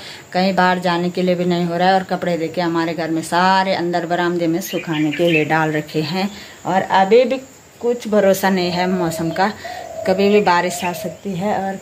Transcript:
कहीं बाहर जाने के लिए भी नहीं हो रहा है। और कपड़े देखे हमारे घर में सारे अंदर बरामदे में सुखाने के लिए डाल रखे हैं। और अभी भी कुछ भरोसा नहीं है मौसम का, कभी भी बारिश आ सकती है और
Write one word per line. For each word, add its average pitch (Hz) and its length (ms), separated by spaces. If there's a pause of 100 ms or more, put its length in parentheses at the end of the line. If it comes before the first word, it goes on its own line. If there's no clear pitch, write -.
(320)
कहीं 185 220
बाहर 180 240
जाने 175 320
के 180 120
लिए 180 120
भी 175 100
नहीं 175 200
हो 170 120
रहा 180 120
है। 190 60
और 190 80
कपड़े 175 360
देखे 160 220
हमारे 165 340
घर 160 160
में 160 120
सारे 190 520
अंदर 170 320
बरामदे 175 400
में 165 140
सुखाने 160 520
के 170 180
लिए 156 140
डाल 156 280
रखे 151 300
हैं। 185 260 (380)
और 185 160
अभी 196 420
भी 254 140 (420)
कुछ 240 280
भरोसा 196 420
नहीं 180 200
है 180 200
मौसम 165 400
का, 185 220 (540)
कभी 196 220
भी 208 120
बारिश 180 440
आ 180 80
सकती 180 440
है 196 200
और 190 240